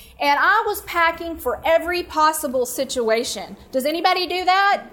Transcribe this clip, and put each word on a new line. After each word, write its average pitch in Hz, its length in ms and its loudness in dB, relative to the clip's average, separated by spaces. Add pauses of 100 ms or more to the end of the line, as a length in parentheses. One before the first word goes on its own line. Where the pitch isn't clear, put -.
(180)
And 285 220 2
I 392 260 4
was 403 160 -4
packing 330 540 -2
for 247 260 -4
every 330 400 2
possible 302 640 0
situation. 233 880 -2 (160)
Does 254 140 -2
anybody 349 420 0
do 349 200 -4
that? 392 460 4